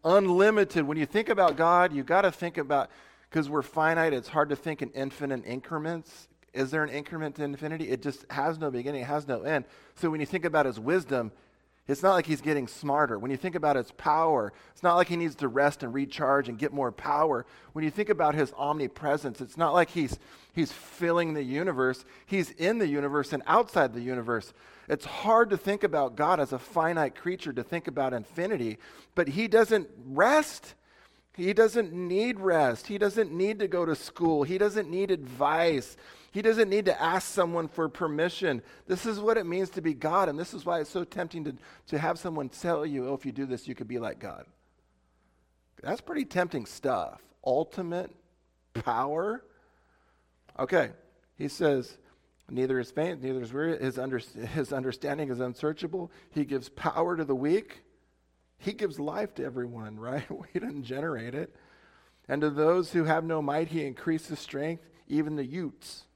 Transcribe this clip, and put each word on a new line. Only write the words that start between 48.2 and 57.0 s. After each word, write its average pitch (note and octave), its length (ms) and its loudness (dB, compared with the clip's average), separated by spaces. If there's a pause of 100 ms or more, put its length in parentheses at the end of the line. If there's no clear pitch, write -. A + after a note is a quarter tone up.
power. C#3+ 680 -2 (1160)
Okay, C3+ 320 2 (460)
he D3 120 -6
says, C#3 480 0 (540)
"Neither C3 280 0
is A#2+ 120 -6
faint, D#3 320 -4
neither C3 200 -4
is A2+ 100 -10
weary. D#3 260 -2
His C3 200 -4
under-, C3 200 -4
his A#2 540 -6
understanding C#3 580 -4
is B2 100 -4
unsearchable. D#3 720 -6 (180)
He D3 140 -2
gives C3+ 240 -4
power E3+ 480 -2